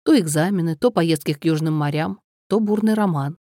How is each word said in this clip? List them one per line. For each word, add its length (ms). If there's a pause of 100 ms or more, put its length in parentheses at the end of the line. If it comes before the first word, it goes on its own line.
То 120
экзамены, 600
то 160
поездки 400
к 120
южным 300
морям, 460 (280)
то 120
бурный 340
роман. 420 (140)